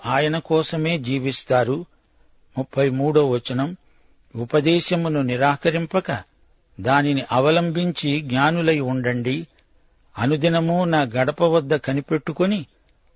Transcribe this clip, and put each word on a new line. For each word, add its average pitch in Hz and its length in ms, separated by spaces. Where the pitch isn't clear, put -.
ఆయన 147 320
కోసమే 160 600
జీవిస్తారు. 131 880
ముప్పై 139 320
మూడో 143 400
వచనం, 127 480
ఉపదేశమును 156 840
నిరాకరింపక 143 1040
దానిని 139 520
అవలంబించి 156 880
జ్ఞానులై 156 580
ఉండండి. 127 680
అనుదినము 165 680
నా 165 160
గడప 131 420
వద్ద 160 320
కనిపెట్టుకొని, 151 880